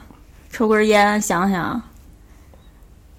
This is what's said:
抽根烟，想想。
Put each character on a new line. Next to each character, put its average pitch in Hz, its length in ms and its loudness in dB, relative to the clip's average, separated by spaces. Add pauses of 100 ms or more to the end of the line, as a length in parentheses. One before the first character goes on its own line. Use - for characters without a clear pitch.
(500)
抽 - 160 -4
根 214 220 2
烟， 208 320 2
想 196 320 -2
想。 185 280 -4 (1400)